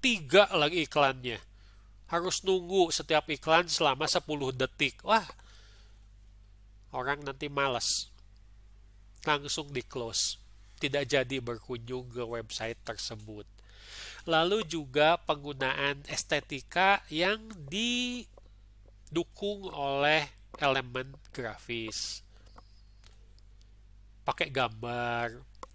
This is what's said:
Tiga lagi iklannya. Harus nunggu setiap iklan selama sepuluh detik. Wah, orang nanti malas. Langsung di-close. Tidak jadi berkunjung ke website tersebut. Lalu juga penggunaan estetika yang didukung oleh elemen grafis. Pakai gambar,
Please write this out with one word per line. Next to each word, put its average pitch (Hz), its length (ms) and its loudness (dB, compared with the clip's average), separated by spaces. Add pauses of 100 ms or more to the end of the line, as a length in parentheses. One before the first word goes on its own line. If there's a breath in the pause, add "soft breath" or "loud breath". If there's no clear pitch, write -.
Tiga 196 480 6
lagi 160 320 4
iklannya. 131 560 2 (720 soft breath)
Harus 175 320 -2
nunggu 185 480 2
setiap 156 400 2
iklan 160 400 4
selama 143 320 2
sepuluh 147 480 0
detik. 131 480 -2
Wah, 214 240 4 (1700 soft breath)
orang 139 320 -2
nanti 139 240 -6
malas. 139 640 0 (1080)
Langsung 147 480 0
di-close. 120 640 -4 (480)
Tidak 143 240 -2
jadi 131 320 0
berkunjung 120 720 -8
ke 120 160 -6
website 113 560 -8
tersebut. 107 640 -10 (800 loud breath)
Lalu 170 400 2
juga 151 560 4
penggunaan 143 880 -2
estetika 156 960 0
yang 180 320 0 (320)
didukung 208 2000 -6
oleh 143 560 2 (320)
elemen 131 560 0 (160)
grafis. 113 880 -8 (2000 soft breath)
Pakai 160 240 -2
gambar, 120 880 -2 (360)